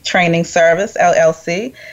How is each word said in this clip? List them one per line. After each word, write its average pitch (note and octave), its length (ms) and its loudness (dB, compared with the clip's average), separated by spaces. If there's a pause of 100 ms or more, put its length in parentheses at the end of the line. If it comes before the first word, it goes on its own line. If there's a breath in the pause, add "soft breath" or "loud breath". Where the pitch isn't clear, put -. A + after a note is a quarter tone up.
Training E3+ 420 0
Service, E3+ 540 0
L F3 160 2
L E3 180 2
C. F#3+ 400 -8 (200 loud breath)